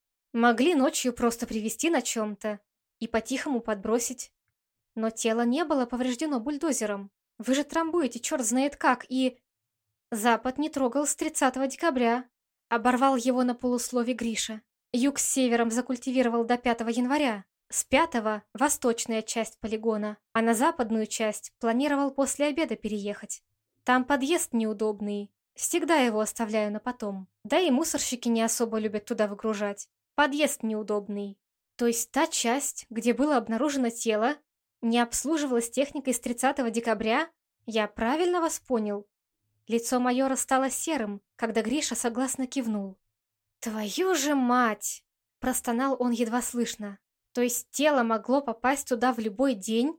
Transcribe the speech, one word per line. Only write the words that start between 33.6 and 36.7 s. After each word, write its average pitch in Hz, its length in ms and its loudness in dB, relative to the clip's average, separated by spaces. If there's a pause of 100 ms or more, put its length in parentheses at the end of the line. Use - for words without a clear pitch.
тело, 226 460 0 (440)
не 233 180 2
обслуживалась 247 720 0
техникой 269 460 -2
с - 40 -6
тридцатого 247 520 -2